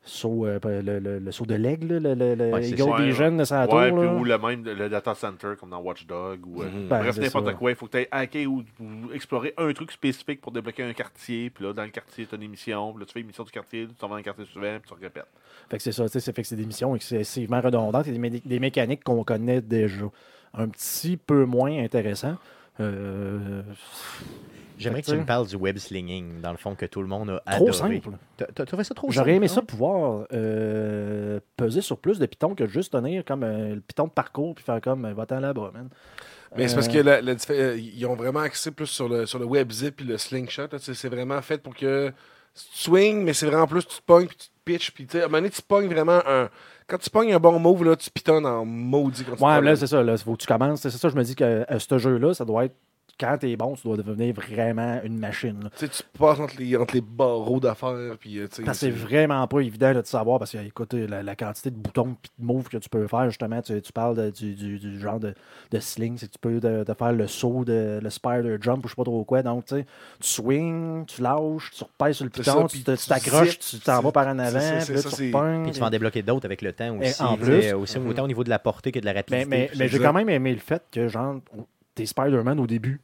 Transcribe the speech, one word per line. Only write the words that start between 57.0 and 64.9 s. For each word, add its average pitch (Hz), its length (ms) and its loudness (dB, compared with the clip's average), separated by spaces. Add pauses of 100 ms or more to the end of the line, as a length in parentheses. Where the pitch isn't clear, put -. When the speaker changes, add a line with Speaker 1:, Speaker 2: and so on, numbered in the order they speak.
Speaker 4:
barreaux 117 600 0
d'affaires, 120 580 -2
puis, 104 220 -12
euh, 101 80 -8
tu - 80 -16
sais, 113 80 -10
Speaker 1:
Parce 123 160 -2
que 147 60 0
c'est 123 60 2
Speaker 4:
c'est 113 60 -6
Speaker 1:
vraiment 135 480 4
pas 139 140 2
évident, 127 320 4
là, 123 100 2
de - 60 -6
savoir, 117 320 2
parce 98 100 -8
que, 110 80 -10
écoute, 104 360 -8
la, 104 280 -4
la 101 140 -8
quantité 107 340 -6
de 120 60 -10
boutons 120 440 -2
pis - 160 -20
de 117 80 -10
moves 123 240 -2
que - 100 -8
tu - 100 -10
peux 107 180 0
faire, 120 240 0
justement, 113 320 -6
tu, 104 180 -4
tu - 120 -18
parles 117 240 0
de, 110 140 -2
du, 101 260 -8
du, 101 240 -8
du 101 180 -10